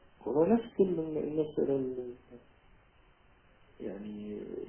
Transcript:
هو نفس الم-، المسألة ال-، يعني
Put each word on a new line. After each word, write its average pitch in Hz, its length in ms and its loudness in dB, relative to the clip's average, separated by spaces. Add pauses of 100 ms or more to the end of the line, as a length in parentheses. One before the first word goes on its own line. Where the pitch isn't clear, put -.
(280)
هو 147 180 4
نفس 226 340 4
الم-، 160 380 2
المسألة 151 580 2
ال-، 127 400 -4 (1600)
يعني 104 600 -10 (300)